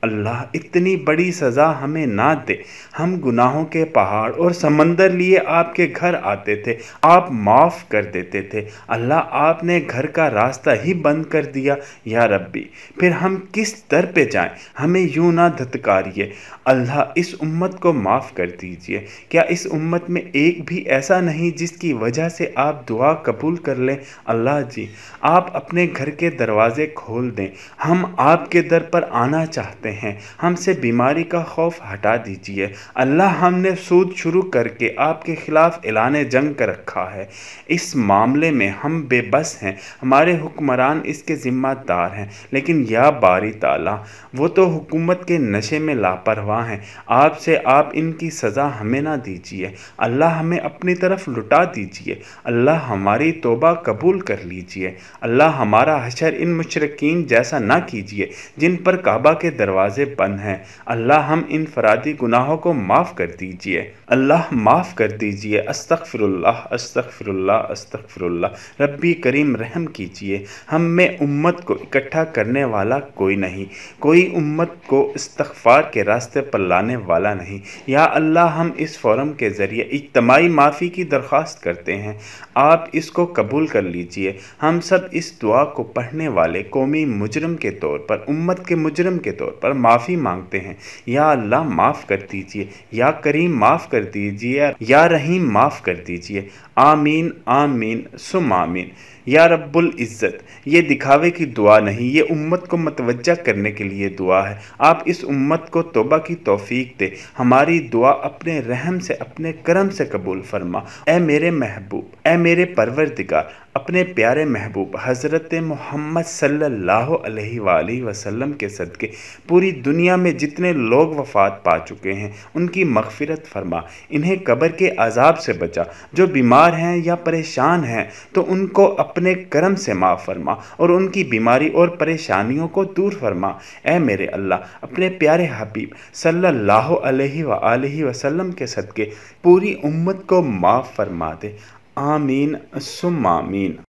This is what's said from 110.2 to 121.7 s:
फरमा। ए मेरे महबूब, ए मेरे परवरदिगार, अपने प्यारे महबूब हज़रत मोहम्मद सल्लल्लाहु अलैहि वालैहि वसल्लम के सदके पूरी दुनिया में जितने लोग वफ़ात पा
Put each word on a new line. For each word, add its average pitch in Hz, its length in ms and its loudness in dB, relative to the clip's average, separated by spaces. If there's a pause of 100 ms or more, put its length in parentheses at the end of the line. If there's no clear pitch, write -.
फरमा। 95 440 -6 (240)
ए 170 100 6
मेरे 160 320 2
महबूब, 101 600 -6 (160)
ए 165 100 6
मेरे 170 280 4
परवरदिगार, 113 880 -2 (220)
अपने 180 280 0
प्यारे 151 420 2
महबूब 104 460 -4 (140)
हज़रत 151 480 -2
मोहम्मद 160 720 -6
सल्लल्लाहु 139 880 0
अलैहि 107 440 -6
वालैहि 98 420 0
वसल्लम 110 500 -6
के 196 180 -6
सदके - 400 -10 (400)
पूरी 180 220 4
दुनिया 165 460 2
में 180 200 2
जितने 175 360 -2
लोग 143 460 2
वफ़ात 101 460 0
पा 85 120 4